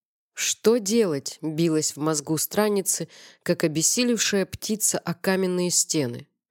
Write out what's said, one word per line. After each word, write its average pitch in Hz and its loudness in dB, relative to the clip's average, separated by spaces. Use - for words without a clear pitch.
«Что - 2
делать?» 196 0
билась 156 0
в 139 -8
мозгу 156 0
странницы, 202 0
как - 0
обессилевшая 196 2
птица - -2
о - -6
каменные 180 0
стены. 131 -2